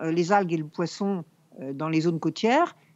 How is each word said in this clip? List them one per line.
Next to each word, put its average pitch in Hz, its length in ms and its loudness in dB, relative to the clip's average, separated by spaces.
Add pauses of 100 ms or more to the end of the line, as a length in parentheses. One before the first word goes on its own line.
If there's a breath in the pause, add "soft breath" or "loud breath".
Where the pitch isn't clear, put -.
euh, 160 100 -2
les 170 220 2
algues 196 180 4
et 165 60 0
le 156 80 -4
poisson, 180 580 -4 (380)
euh, 135 100 -8
dans 143 160 -6
les 160 140 2
zones 165 180 0
côtières, 240 560 2 (200 soft breath)